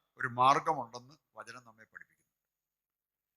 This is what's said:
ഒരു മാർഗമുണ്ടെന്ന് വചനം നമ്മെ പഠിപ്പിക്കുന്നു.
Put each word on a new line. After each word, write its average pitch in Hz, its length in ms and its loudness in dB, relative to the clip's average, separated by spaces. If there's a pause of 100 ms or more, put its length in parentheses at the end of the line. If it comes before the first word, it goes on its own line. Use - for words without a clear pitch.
(180)
ഒരു 127 100 -6
മാർഗമുണ്ടെന്ന് 127 840 2 (220)
വചനം 117 300 -18
നമ്മെ 110 180 -20
പഠിപ്പിക്കുന്നു. - 520 -20 (1000)